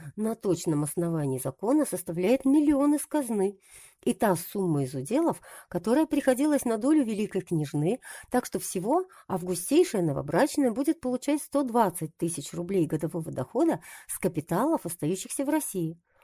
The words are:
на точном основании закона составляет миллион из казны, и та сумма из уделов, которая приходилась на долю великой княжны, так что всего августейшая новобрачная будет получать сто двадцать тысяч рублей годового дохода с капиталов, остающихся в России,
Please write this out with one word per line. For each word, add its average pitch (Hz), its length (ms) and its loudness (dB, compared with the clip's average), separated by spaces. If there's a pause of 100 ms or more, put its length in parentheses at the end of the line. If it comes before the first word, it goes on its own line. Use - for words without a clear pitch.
(140)
на 220 220 -4
точном 160 480 0
основании 147 560 -2
закона 247 440 0
составляет 180 600 0
миллион 294 500 4
из 294 100 -2
казны, 226 540 -2 (460)
и 247 80 2
та 202 240 2
сумма 170 480 0
из 131 100 -6
уделов, 233 460 0 (280)
которая 254 380 2
приходилась 277 580 2
на 226 140 0
долю 285 260 4
великой 208 360 -2
княжны, 156 580 -2 (320)
так 247 160 0
что 190 140 -6
всего 262 460 -2 (200)
августейшая 185 760 0
новобрачная 170 680 2
будет 277 300 0
получать 254 420 -2
сто 285 220 0
двадцать 214 520 0
тысяч 165 360 -6
рублей 175 340 0
годового 156 460 -4
дохода 233 480 0 (260)
с - 140 -10
капиталов, 202 640 0
остающихся - 580 -4
в 262 40 0
России, 185 500 -2 (260)